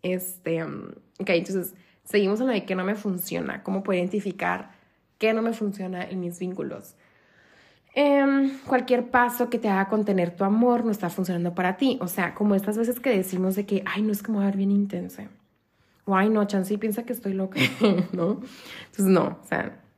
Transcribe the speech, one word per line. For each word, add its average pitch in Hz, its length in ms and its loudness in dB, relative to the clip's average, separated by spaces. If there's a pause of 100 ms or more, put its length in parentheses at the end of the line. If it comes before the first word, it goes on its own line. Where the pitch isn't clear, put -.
Este, 180 600 -4
um, 143 260 -10 (300)
ok, 202 100 -6
entonces 185 440 0 (300)
seguimos 208 360 2
en 254 80 0
lo 254 60 2
de 196 120 0
qué 185 100 -2
no 185 80 -2
me 202 120 0
funciona. 180 680 -6
¿Cómo 190 200 -2
puedo 190 160 0
identificar 180 720 -4 (460)
qué 220 160 2
no 226 80 0
me 226 120 -2
funciona 190 500 -6
en 185 160 -8
mis 175 200 -8
vínculos? - 560 -8 (1000)
Em, 277 560 4 (160)
cualquier 247 420 2
paso 240 400 2
que 240 80 -2
te 226 100 -2
haga 196 220 2
contener 190 460 2
tu 196 80 0
amor 233 420 4
no 226 60 2
está 202 180 -2
funcionando 175 460 -2
para 185 220 0
ti. 269 240 2
O 180 60 -4
sea, 175 280 -4
como 208 200 2
estas 202 220 0
veces 233 220 0
que 277 100 -2
decimos 190 460 0
de 202 100 -2
que, 196 200 -2
"Ay, 208 180 -2
no, 214 80 0
es 202 100 -2
que - 100 -6
me 214 60 0
voy 202 60 0
a 202 40 2
ver 196 100 0
bien 196 140 2
intensa". 202 580 -2 (760)
O, 196 100 2
"Ay, 196 140 6
no, 208 160 4
chance 196 280 0
y 208 40 -2
piensa 220 260 -2
que 247 100 -4
estoy 196 200 -4
loca", 190 260 -4
<laughs> 196 540 2
¿no? 180 280 0 (440)
Entonces, - 200 -2
no, 185 360 4
o - 60 -20
sea - 320 -4 (180)